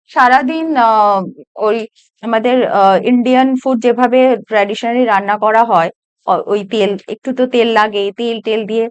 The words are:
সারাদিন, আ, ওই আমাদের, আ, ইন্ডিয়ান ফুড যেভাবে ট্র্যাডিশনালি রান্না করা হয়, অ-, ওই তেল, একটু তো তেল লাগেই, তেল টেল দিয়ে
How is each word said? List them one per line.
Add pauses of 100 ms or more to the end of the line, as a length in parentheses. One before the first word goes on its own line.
সারাদিন,
আ, (340)
ওই (340)
আমাদের,
আ,
ইন্ডিয়ান
ফুড
যেভাবে (100)
ট্র্যাডিশনালি
রান্না
করা
হয়, (360)
অ-,
ওই
তেল, (100)
একটু
তো
তেল
লাগেই,
তেল
টেল
দিয়ে